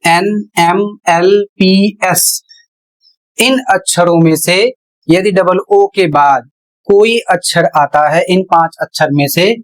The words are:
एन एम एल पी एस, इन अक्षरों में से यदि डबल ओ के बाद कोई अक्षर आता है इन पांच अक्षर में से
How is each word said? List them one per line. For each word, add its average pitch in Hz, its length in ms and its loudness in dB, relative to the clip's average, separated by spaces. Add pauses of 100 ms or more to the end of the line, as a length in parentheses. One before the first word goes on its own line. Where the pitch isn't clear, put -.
एन 202 460 -2 (100)
एम 175 220 0 (280)
एल 185 440 2
पी 196 520 0
एस, - 380 -2 (920)
इन 254 220 0
अक्षरों 175 640 0
में 160 120 2
से 175 220 -2 (500)
यदि 190 240 0
डबल 180 280 0 (100)
ओ 202 180 2
के 190 200 -2
बाद 143 420 0 (380)
कोई 214 300 2
अक्षर 175 480 -2 (120)
आता 147 320 0
है 160 200 0
इन 185 140 0
पांच 170 380 -2
अक्षर 156 300 -4
में 143 160 0
से 190 360 0